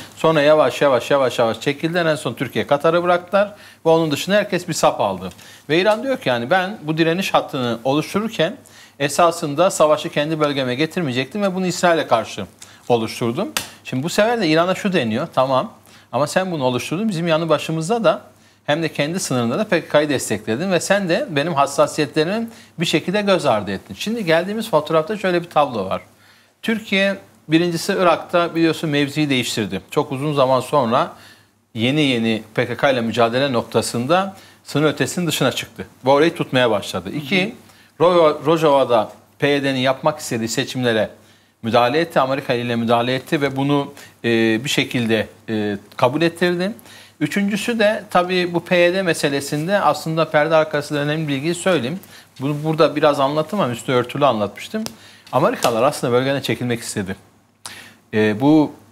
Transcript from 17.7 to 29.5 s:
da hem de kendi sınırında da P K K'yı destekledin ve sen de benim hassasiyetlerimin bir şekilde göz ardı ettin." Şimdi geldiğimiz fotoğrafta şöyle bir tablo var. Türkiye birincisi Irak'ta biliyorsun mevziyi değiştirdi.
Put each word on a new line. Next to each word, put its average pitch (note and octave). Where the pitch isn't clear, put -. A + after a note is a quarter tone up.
da E3+
hem D#3
de D3+
kendi D#3+
sınırında A#2+
da G#3+
P E3
K -
K'yı D3+
destekledin B2+
ve F3
sen G3
de G#3+
benim D3+
hassasiyetlerimin D3+
bir E3+
şekilde F3+
göz F#3+
ardı G#2
ettin." F#2+
Şimdi A3+
geldiğimiz F#3
fotoğrafta D#3+
şöyle F3+
bir -
tablo C3
var. F#2
Türkiye G3
birincisi E3
Irak'ta E3+
biliyorsun D#3+
mevziyi C#3+
değiştirdi. A2+